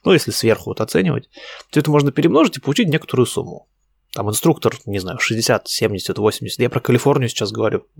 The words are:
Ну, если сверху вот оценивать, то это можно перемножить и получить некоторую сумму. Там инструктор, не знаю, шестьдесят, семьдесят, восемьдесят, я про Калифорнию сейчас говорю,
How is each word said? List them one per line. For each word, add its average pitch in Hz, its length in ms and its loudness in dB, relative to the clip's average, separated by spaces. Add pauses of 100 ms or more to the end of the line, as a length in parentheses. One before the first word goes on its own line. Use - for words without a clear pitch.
Ну, 190 100 4
если 151 180 2
сверху 107 400 0
вот - 100 -8
оценивать, 160 480 0 (420)
то - 80 2
это 151 120 0
можно 143 200 4
перемножить 165 460 2
и - 20 -10
получить 160 300 0
некоторую 135 380 0
сумму. - 420 -10 (440)
Там 104 160 -4
инструктор, 120 560 0
не 101 140 -4
знаю, 90 200 -8
шестьдесят, 113 480 0
семьдесят, 104 500 -2
восемьдесят, 104 420 -2
я 120 100 0
про 123 100 -2
Калифорнию 131 500 2
сейчас 104 220 -4
говорю, 110 360 -2 (120)